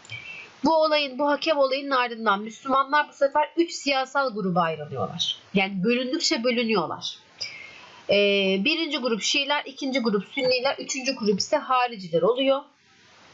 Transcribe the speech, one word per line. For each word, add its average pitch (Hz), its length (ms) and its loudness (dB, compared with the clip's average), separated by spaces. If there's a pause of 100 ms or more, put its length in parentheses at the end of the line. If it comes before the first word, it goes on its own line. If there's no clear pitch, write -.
(640)
Bu 320 100 4
olayın, 302 440 2
bu 285 100 2
hakem 294 300 0
olayının 277 320 0
ardından 226 520 0
Müslümanlar 269 680 0
bu - 40 -20
sefer 285 440 2
üç 339 160 0
siyasal 269 640 -2
gruba 185 260 0
ayrılıyorlar. 151 760 -4 (160)
Yani 190 300 0
bölündükçe 254 600 0
bölünüyorlar. 226 760 -2 (920)
Ee, 202 540 4
birinci 302 340 0
grup 233 240 -2
Şiiler, 285 440 0
ikinci 269 340 -4
grup 208 240 0
Sünniler, 254 540 0
üçüncü 262 380 -6
grup 208 220 0
ise - 180 0
Hariciler 233 680 0
oluyor. 269 380 2 (720)